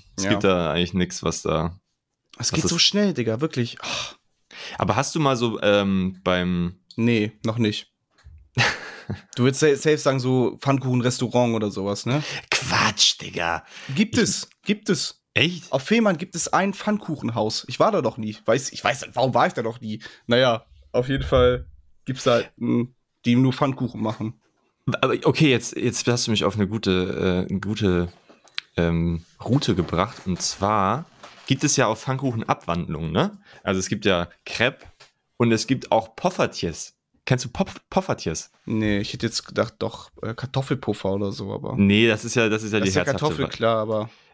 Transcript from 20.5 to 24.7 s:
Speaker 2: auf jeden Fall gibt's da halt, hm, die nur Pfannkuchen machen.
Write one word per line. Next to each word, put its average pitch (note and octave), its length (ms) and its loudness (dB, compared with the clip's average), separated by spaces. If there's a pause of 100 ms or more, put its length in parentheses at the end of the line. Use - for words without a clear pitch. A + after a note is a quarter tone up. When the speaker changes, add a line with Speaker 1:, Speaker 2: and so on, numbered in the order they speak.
Speaker 2:
auf B2 180 0
jeden C3+ 140 -2
Fall B2 440 4 (380)
gibt's C3 200 -6
da B2+ 80 6
halt, A2 260 2
hm, A#2+ 380 0 (280)
die A#2+ 120 4
nur C3 160 6
Pfannkuchen C3 500 -4
machen. G#2+ 380 -6 (600)